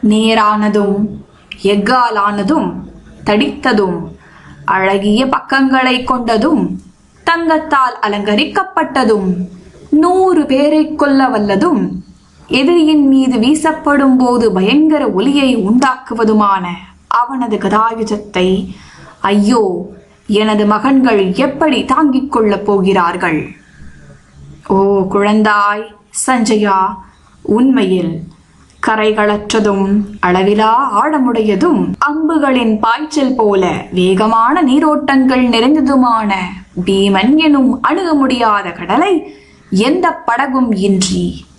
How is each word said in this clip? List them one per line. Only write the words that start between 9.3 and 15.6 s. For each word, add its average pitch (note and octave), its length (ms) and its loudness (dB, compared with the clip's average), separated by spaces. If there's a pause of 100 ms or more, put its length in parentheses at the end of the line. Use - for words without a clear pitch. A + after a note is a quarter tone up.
நூறு F4+ 560 2
பேரை D4 360 2 (120)
கொல்ல C4+ 340 2
வல்லதும் G#3 560 0 (640)
எதிரியின் D4+ 600 2
மீது C4 300 2
வீசப்படும் C#4+ 800 2
போது A#3+ 340 2
பயங்கர C#4+ 580 2
ஒலியை C4 380 0 (100)
உண்டாக்குவதுமான G#3+ 1040 0 (500)